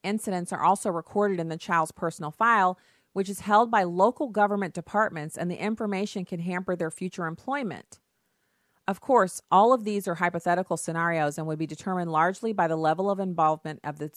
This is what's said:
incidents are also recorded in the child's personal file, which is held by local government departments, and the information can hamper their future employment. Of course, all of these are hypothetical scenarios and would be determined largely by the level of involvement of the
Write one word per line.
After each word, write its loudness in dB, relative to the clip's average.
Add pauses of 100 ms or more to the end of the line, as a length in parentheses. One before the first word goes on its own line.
incidents -4
are -4
also 2
recorded -2
in -4
the -6
child's 0
personal -6
file, 4 (340)
which -4
is -8
held 4
by 4
local 2
government 0
departments, -4
and -2
the -6
information -4
can -6
hamper -4
their -4
future -6
employment. -8 (880)
Of -4
course, 2 (100)
all 8
of 2
these -2
are -2
hypothetical 0
scenarios -2
and -6
would -4
be -4
determined -4
largely 2
by 2
the 0
level 2
of -2
involvement 0
of -8
the -6